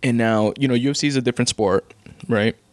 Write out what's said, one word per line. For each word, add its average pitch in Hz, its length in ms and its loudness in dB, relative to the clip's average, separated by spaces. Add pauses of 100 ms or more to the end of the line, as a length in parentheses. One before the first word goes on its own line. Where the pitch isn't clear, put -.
And 120 140 0
now, 110 400 2
you 135 100 0
know, 127 80 2
U 127 160 0
F 143 60 -4
C 147 100 -2
is 143 80 -2
a 131 60 0
different 123 280 -2
sport, 98 440 0 (360)
right? 107 260 0 (180)